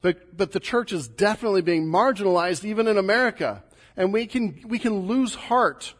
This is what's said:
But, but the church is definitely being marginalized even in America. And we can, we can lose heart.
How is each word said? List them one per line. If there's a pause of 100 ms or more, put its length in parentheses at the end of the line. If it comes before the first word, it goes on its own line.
But,
but
the
church
is
definitely
being
marginalized
even
in
America. (320)
And
we
can,
we
can
lose
heart.